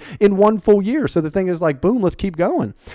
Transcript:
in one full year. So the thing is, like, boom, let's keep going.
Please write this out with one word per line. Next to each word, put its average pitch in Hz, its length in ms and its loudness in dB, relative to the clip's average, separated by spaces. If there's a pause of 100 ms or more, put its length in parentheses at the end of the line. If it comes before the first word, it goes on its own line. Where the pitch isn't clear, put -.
(200)
in 202 160 4
one 214 220 4
full 202 240 2
year. 240 260 -2
So 170 140 -2
the 156 80 -8
thing 190 180 -2
is, 170 140 -4
like, 147 180 -2
boom, 226 220 0
let's 180 140 0
keep 185 200 -6
going. 180 380 -2 (200)